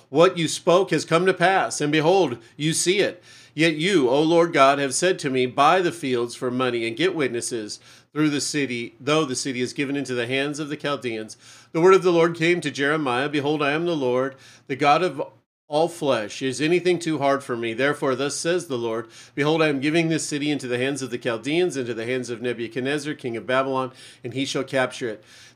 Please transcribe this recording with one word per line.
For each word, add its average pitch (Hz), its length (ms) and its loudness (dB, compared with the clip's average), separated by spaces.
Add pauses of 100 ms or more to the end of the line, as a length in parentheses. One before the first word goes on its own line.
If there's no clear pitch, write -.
What 170 280 4
you 160 100 0
spoke 185 440 2
has 151 120 0
come 165 220 2
to 185 80 4
pass, 175 480 2
and 147 100 0
behold, 156 460 2 (180)
you 156 180 -2
see 180 260 0
it. 131 240 -2 (320)
Yet 160 200 2
you, 156 320 2
O 139 140 4
Lord 165 320 4
God, 139 240 6
have 139 160 -2
said 180 260 0
to 139 120 -4
me, 127 160 0
"Buy 147 340 4
the 175 100 0
fields 120 440 -4
for 127 160 -4
money 120 360 -2
and 113 80 -4
get 165 200 0
witnesses 117 640 -4 (340)
through 151 160 2
the 143 100 0
city, 123 600 -4
though 151 260 2
the 127 100 -6
city 123 260 -6
is 120 120 -4
given 143 220 -4
into 135 180 -4
the 120 140 -2
hands 139 320 -2
of 151 100 -8
the 143 80 -8
Chaldeans." 117 600 -6 (340)
The 165 100 0
word 190 140 8
of 170 80 4
the 175 100 4
Lord 170 220 4
came 170 260 0
to 151 80 -4
Jeremiah, 139 600 -2
Behold, 147 340 0
I 139 80 2
am 165 140 -2
the 170 100 0
Lord, 131 400 0 (320)
the 143 80 -4
God 147 260 4
of 156 220 -2 (460)
all 156 200 2
flesh. 120 520 -2
Is 131 200 -4
anything 175 360 2
too 160 200 -4
hard 139 260 2
for 123 140 -4
me? 117 160 -4
Therefore, 139 420 0
thus 135 220 -4
says 170 300 -2
the 135 100 -4
Lord, 113 320 -4 (260)
Behold, 151 260 2
I 156 60 4
am 139 140 -2
giving 160 260 0
this 156 160 -2
city 147 260 -4
into 135 160 -4
the 123 120 -2
hands 131 240 -2
of 131 80 -6
the 120 80 -8
Chaldeans, 135 580 -2
into 123 180 -4
the 113 120 -6
hands 123 240 -4
of 113 120 -8
Nebuchadnezzar, 127 760 -4
king 120 200 -8
of 107 100 -8
Babylon, 131 460 0 (320)
and 120 100 -10
he 135 120 -4
shall 135 180 -4
capture 135 460 -2
it. 107 120 -10 (340)